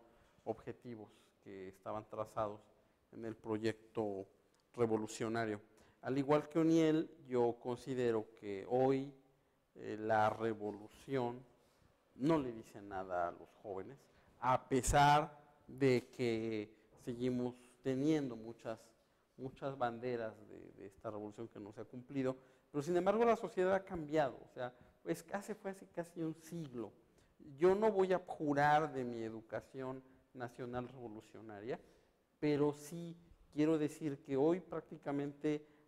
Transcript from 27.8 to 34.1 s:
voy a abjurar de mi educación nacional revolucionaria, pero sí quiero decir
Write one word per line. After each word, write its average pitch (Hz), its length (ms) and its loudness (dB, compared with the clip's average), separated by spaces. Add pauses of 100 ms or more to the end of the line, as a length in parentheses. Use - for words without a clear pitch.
voy 190 220 4
a 180 40 4
abjurar 147 720 4
de 131 120 -4
mi 120 180 -4
educación 117 840 -8 (300)
nacional 123 540 -6
revolucionaria, 110 920 -12 (600)
pero 147 340 4
sí 170 420 -12 (380)
quiero 156 240 6
decir 151 460 -2